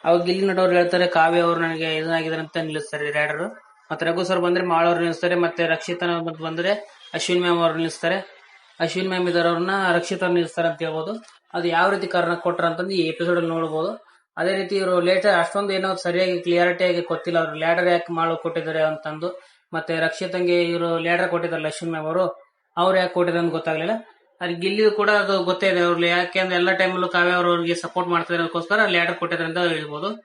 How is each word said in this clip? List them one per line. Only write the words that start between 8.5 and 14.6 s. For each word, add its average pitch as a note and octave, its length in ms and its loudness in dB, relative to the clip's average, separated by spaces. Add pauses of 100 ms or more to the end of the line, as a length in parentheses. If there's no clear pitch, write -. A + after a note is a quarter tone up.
ಅಶ್ವಿನ್ F#3 260 -2
ಮ್ಯಾಮ್ F3+ 200 0
ಇದಾರವ್ರನ್ನ E3+ 440 2 (220)
ರಕ್ಷಿತ F3 300 -4
ಅವ್ರು F3+ 100 0
ನಿಲ್ಲಿಸ್ತಾರೆ E3 340 0
ಅಂತ E3 160 -10
ಹೇಳ್ಬೋದು. D#3+ 260 -6 (440)
ಅದು F3 180 -4
ಯಾವ F3 200 4
ರೀತಿ F#3+ 200 -4
ಕಾರಣ F3 180 2 (140)
ಕೊಟ್ರ E3+ 240 -2
ಅಂತಂದು F3+ 260 -4
ಈ F3 60 2 (100)
ಎಪಿಸೋಡ್ E3+ 280 0
ಅಲ್ಲಿ E3 120 -2
ನೋಡ್ಬೋದು. E3 380 -2 (460)
ಅದೇ E3+ 240 0